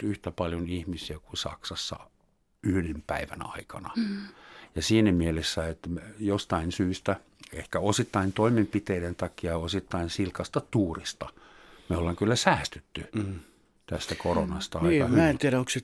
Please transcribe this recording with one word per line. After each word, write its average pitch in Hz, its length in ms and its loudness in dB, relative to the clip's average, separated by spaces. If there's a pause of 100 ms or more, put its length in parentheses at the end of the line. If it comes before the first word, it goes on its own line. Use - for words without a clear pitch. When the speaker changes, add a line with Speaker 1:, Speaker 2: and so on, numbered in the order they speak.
Speaker 1:
yhtä 101 280 -4
paljon 85 380 -2
ihmisiä 85 500 -6
kuin - 180 -12
Saksassa - 580 -8 (680)
yhden 85 440 0
päivän - 320 -6 (160)
aikana. - 400 -12
Speaker 2:
Mm. 208 220 -2 (580)
Speaker 1:
Ja 85 60 -4
siinä 110 300 6
mielessä, 82 560 2
että 82 220 -8
me 85 120 -6 (180)
jostain 98 520 0
syystä, 95 440 0 (380)
ehkä - 260 -4
osittain 98 540 2
toimenpiteiden 98 840 2
takia, 85 420 -4
osittain 85 520 -2
silkasta - 520 -4 (100)
tuurista, - 580 0 (600)
me 85 80 2
ollaan 87 180 0
kyllä 110 200 2
säästytty - 720 0 (100)
Speaker 3:
Mm. 98 240 -4 (460)
Speaker 1:
tästä - 300 -4
koronasta - 640 0
Speaker 3:
Niin, 151 240 4
Speaker 1:
aika 127 120 4
Speaker 3:
mä 160 60 8
en 165 60 8
Speaker 1:
hyvin. 135 100 4
Speaker 3:
tiedä, 127 220 2
onko 127 100 -2
se, 131 140 -2